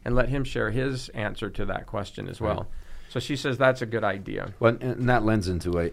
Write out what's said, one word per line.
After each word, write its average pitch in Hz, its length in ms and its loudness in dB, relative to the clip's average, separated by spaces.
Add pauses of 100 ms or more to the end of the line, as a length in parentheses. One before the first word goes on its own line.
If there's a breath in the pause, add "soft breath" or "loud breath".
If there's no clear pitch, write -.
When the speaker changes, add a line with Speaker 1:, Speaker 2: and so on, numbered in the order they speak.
Speaker 1:
and 120 80 2
let 120 160 6
him 135 140 0
share 113 260 0
his 131 400 -2
answer 104 400 -4
to 104 160 -2
that 95 200 -4
question 101 400 -6
as 90 140 -10
Speaker 2:
Right. 107 160 0
Speaker 1:
well. 92 120 -6 (420 loud breath)
So 127 100 -4
she 143 160 -4
says 131 200 -2
that's 131 240 4
a 123 60 -4
good 110 180 0
idea. 98 560 -2
Speaker 2:
Well, 117 140 6
and, - 80 -8
and 123 260 0
that 117 160 4
lends 107 240 4
into 87 300 0
a, 85 140 2